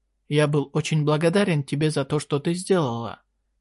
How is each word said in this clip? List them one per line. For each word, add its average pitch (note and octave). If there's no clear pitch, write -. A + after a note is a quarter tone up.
Я D3+
был D3
очень D3+
благодарен E3
тебе D3+
за C#3+
то, C#3+
что -
ты E3+
сделала. C3+